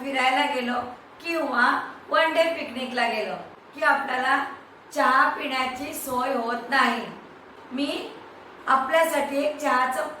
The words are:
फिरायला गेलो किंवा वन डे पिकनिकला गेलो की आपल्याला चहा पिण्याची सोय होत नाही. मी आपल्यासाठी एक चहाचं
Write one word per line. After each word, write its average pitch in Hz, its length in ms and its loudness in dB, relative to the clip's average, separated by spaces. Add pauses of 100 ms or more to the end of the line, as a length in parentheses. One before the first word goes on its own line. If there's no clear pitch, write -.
फिरायला 269 440 2 (100)
गेलो 247 260 -2 (420)
किंवा 285 480 2 (400)
वन 320 240 2
डे 330 160 6
पिकनिकला 247 580 -2
गेलो 214 280 -4 (380)
की 285 100 -6
आपल्याला 269 540 2 (540)
चहा 269 380 4
पिण्याची 269 640 -4
सोय 262 400 -2
होत 240 360 -2
नाही. 240 300 2 (720)
मी 285 380 -4 (580)
आपल्यासाठी 277 760 4
एक 302 140 -2
चहाचं 262 640 0